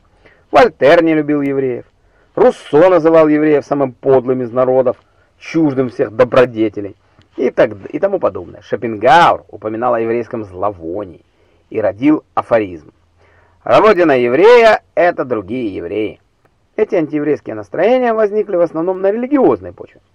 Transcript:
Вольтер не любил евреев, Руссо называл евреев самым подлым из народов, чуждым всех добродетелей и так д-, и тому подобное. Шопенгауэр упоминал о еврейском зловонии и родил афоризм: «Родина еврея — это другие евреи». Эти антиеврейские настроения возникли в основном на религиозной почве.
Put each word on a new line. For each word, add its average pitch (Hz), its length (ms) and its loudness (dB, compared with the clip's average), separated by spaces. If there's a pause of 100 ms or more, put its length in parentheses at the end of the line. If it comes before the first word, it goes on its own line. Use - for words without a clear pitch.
(500)
Вольтер 170 540 4
не 160 100 2
любил 147 280 -2
евреев, 135 420 -4 (500)
Руссо 190 540 2
называл 165 400 4
евреев 151 380 0
самым 143 260 -4
подлым 131 480 0
из 120 100 -8
народов, 127 460 0 (420)
чуждым 135 520 -2
всех 110 220 -6
добродетелей 110 840 -2 (400)
и - 140 -2
так 110 280 -2
д-, 95 120 -18
и 147 80 -8
тому 196 200 -2
подобное. 95 440 -8
Шопенгауэр 120 840 0
упоминал 110 440 -6
о 117 80 -2
еврейском 117 440 -6
зловонии 90 760 -10 (500)
и 110 100 -8
родил 110 440 -2 (100)
афоризм: 92 580 -4 (720)
«Родина 170 480 2
еврея — 190 720 4 (120)
это 165 300 0
другие 110 500 -6
евреи». 95 460 -8 (560)
Эти 208 200 -2
антиеврейские 147 580 -4
настроения 220 580 -2
возникли 208 440 -2
в 170 40 2
основном 175 400 -4
на 190 100 0
религиозной 208 600 -2
почве. - 280 -20 (140)